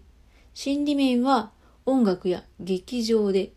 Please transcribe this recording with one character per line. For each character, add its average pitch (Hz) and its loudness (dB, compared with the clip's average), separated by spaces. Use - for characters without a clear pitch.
心 285 -4
理 285 0
面 254 2
は 254 0
音 262 2
楽 190 0
や 180 -4
劇 190 -4
場 220 2
で 190 0